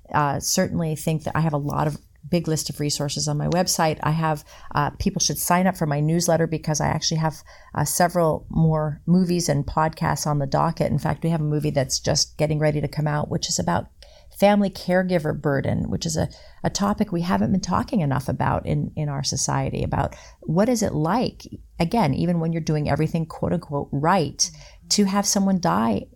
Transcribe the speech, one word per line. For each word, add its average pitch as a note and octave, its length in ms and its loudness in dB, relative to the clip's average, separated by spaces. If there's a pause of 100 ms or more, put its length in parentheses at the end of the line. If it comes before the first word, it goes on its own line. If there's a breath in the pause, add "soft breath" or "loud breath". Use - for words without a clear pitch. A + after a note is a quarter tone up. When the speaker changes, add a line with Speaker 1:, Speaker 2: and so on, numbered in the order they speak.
(120)
Speaker 1:
uh, C#3+ 280 2
certainly E3+ 560 0
think D#3+ 280 -2
that - 120 -4
I D#3 40 2
have D#3+ 120 2
a D3 60 2
lot C#3+ 280 -2
of D3 120 -4 (300)
big E3+ 200 0
list D#3 200 -2
of D3 120 -8
resources D3 480 -4
on D3 100 -2
my D3 80 -2
website. F3 560 0
I - 80 0
have, D#3 320 0 (320 loud breath)
uh, C#3+ 240 0
people F#3+ 220 0
should - 180 -2
sign F#3 300 2
up F3+ 80 0
for D#3+ 100 -2
my D3 140 0
newsletter E3 480 2
because D#3 320 -2
I D3+ 80 2
actually D#3 300 0
have, D#3 180 0 (400 loud breath)
uh, D3 80 2
several E3+ 640 2
more D#3 560 2
movies F3 420 2
and C#3+ 160 2
podcasts D#3+ 640 0
on D3 140 0
the C#3 60 -2
docket. D3 440 0
In D3 80 0
fact, D#3 240 -2
we E3 80 0
have E3 100 0
a D3+ 40 0
movie D3+ 260 0
that's C3+ 300 -2
just - 360 -2
getting D3+ 220 0
ready D3+ 220 2
to C#3+ 80 -2
come D3+ 180 -2
out, D3 240 -2
which - 180 -4
is - 120 -2
about E3+ 260 0 (540 loud breath)
family G3+ 300 6
caregiver F3+ 720 0
burden, - 480 0
which - 160 -4
is D#3+ 120 -2
a, E3+ 120 0 (360 loud breath)
a F3 60 0
topic G3+ 420 0
we F3 100 0
haven't G3 300 0
been F#3 80 2
talking G3 400 0
enough C3+ 280 0
about C3+ 380 0
in, D3+ 300 -2
in D3+ 120 -2
our C#3 140 -4
society, C3+ 640 -2
about - 320 -2 (240 loud breath)
what F#3+ 280 2
is A3+ 140 2
it - 120 -2
like, E3+ 480 -2 (360)
again, E3+ 340 2
even E3+ 280 0
when E3 120 0
you're E3 80 -2
doing D3+ 300 0
everything D#3 360 0
quote E3+ 260 -4
unquote D3+ 400 -4
right, D#3+ 460 2
Speaker 2:
Mm-hmm. - 500 -8
Speaker 1:
to G#3 160 4
have G3+ 220 2
someone G3 340 2
die G3 560 0